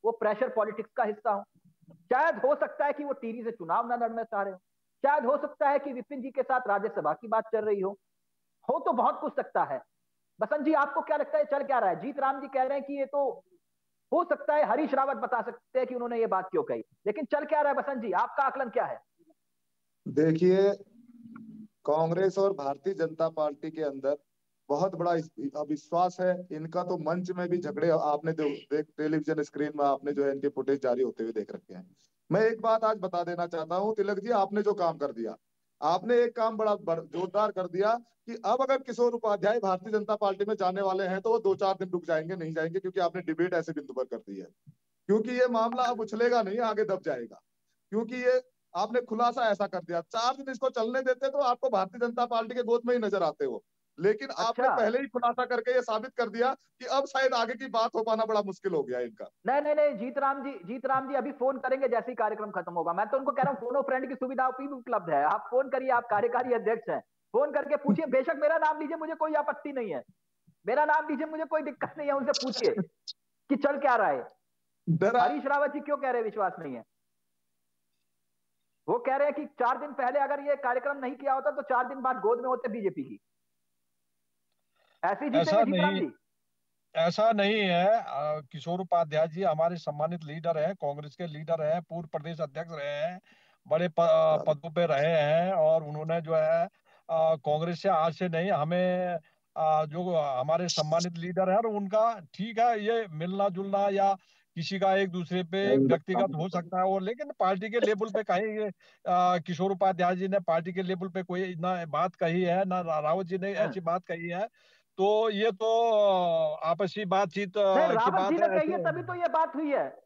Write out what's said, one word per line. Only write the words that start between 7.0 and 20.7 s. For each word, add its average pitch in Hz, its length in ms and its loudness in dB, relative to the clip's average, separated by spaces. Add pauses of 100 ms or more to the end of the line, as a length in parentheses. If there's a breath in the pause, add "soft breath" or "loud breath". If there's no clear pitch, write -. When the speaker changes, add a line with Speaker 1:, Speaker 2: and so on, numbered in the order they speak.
Speaker 1:
की 214 160 -8
बात 220 160 2
चल 220 200 -2
रही 202 160 0
हो, 190 100 0 (760)
हो 294 100 0
तो - 140 0
बहुत 247 280 2
कुछ 302 160 -4
सकता 196 280 0
है। 135 180 -4 (580)
बसंत 294 200 0
जी, 294 120 2
आपको 294 280 2
क्या 302 160 -2
लगता 285 220 0
है 294 60 4
चल 277 180 -2
क्या 247 160 0
रहा 196 120 2
है? 160 100 -2
जीत 269 180 -6
राम 269 220 0
जी 277 80 -10
कह 262 140 0
रहे 277 160 0
हैं 277 80 -6
कि 285 120 -6
ये 269 80 -2
तो 277 380 -2 (680)
हो 339 120 4
सकता 302 300 0
है 294 120 4
हरीश 262 280 0
रावत 269 220 0
बता 233 260 -2
सकते - 360 -6
हैं 254 100 0
कि 254 60 -8
उन्होंने 240 240 -4
ये 226 80 2
बात 185 240 0
क्यों 156 120 2
कही, 120 200 -4 (240)
लेकिन 214 180 -2
चल 294 200 -2
क्या 302 160 2
रहा 285 120 2
है 262 60 0
बसंत 262 240 -4
जी, 208 100 -4
आपका 240 300 0
आकलन 262 260 0
क्या 208 160 0
है? 135 160 -8 (1080)
Speaker 2:
देखिए, 175 640 4 (1120)